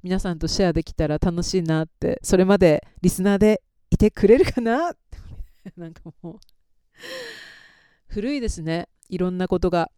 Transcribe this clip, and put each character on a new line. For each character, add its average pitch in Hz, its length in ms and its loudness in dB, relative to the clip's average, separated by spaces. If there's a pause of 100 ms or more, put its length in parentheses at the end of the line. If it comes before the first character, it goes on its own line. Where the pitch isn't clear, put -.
皆 185 180 -2
さ 180 140 -4
ん 160 60 -8
と 165 80 -4
シ 196 160 0
ェ 185 40 4
ア 165 60 2
で 160 100 0
き - 100 -12
た 156 140 -2
ら 151 120 -2
楽 170 240 0
し 185 160 -2
い 170 40 -2
な 160 220 0
っ - 20 -20
て、 - 360 -6
そ - 120 2
れ 185 100 6
ま 202 120 4
で 165 280 4 (160)
リ 180 80 4
ス - 120 -4
ナ 202 140 2
ー - 20 -2
で 214 240 4 (300)
い - 60 0
て 214 120 4
く - 180 0
れ 226 120 8
る - 120 2
か 247 100 -4
な？ 254 340 -2 (380)
<laughs> - 440 -18
な 165 120 -16
ん 170 40 -20
か - 80 -20 (200)
も 165 120 -16
う、 110 60 -20 (1700)
古 233 260 -6
い 277 80 -4
で 220 80 -4
す 175 140 -8
ね、 165 260 -4 (200)
い 185 80 -8
ろ 180 120 -2
ん 185 80 -6
な 180 100 -2
こ 185 120 0
と 180 100 0
が。 170 280 -2